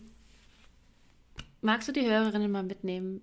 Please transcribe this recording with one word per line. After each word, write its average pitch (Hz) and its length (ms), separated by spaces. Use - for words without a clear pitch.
magst 220 280
du 285 40
die 269 140
Hörerinnen 214 440
mal 196 120
mitnehmen, 190 600